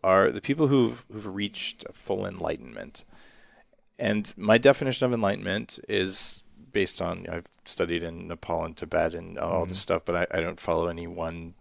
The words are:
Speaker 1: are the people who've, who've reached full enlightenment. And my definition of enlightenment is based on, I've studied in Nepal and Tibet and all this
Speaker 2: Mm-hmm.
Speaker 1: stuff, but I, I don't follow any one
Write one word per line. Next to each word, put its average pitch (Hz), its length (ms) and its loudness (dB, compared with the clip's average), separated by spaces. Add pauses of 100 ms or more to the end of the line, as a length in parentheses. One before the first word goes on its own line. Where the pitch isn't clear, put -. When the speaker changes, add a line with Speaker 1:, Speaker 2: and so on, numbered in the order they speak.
Speaker 1:
are 95 260 6
the 101 100 -2
people 147 280 2
who've, 120 420 4
who've 107 160 -10
reached 101 640 -6
full 98 340 -4
enlightenment. 80 800 -6 (920)
And 107 380 0
my 107 220 6
definition 135 480 4
of 123 60 2
enlightenment 101 760 -2
is 95 560 0 (280)
based 95 300 0
on, 87 280 -4
I've 85 160 -8 (180)
studied 85 400 0
in 85 240 -10
Nepal 82 360 -4
and 82 120 -8
Tibet 82 380 0
and 85 240 -10
all 85 260 0
this 90 80 -6
Speaker 2:
Mm-hmm. - 40 -2
Speaker 1:
stuff, 90 280 2
but 87 100 0 (180)
I, 92 60 0
I - 20 2
don't 82 200 -4
follow 85 260 0
any 85 220 -6
one 82 520 -8